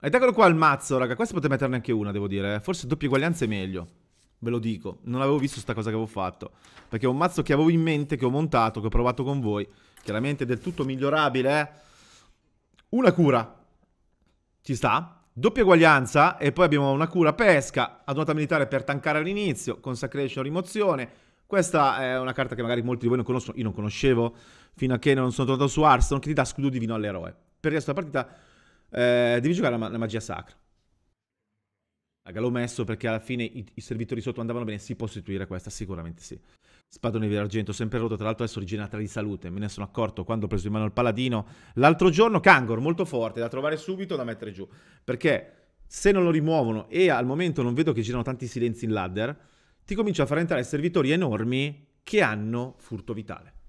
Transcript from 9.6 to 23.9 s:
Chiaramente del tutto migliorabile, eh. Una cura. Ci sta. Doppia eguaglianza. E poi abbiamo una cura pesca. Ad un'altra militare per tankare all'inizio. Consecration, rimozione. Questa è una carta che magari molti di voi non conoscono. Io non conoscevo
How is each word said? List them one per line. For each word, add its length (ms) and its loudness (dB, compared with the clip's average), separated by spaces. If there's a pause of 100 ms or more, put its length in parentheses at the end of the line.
Chiaramente 440 -4
del 140 -2
tutto 240 -4
migliorabile, 760 2
eh. 80 -2 (1200)
Una 220 6
cura. 540 2 (960)
Ci 140 -4
sta. 440 0 (120)
Doppia 300 2
eguaglianza. 760 8
E 160 0
poi 140 4
abbiamo 260 4
una 160 0
cura 240 4
pesca. 720 2
Ad 100 -4
un'altra 200 0
militare 340 0
per 160 -2
tankare 340 -2
all'inizio. 600 -4
Consecration, 640 -6
rimozione. 800 -2 (200)
Questa 560 2
è 180 -2
una 140 -4
carta 220 -4
che 80 -6
magari 200 0
molti 200 -4
di 60 2
voi 80 4
non 100 0
conoscono. 300 -4
Io 80 -4
non 80 -2
conoscevo 640 2 (400)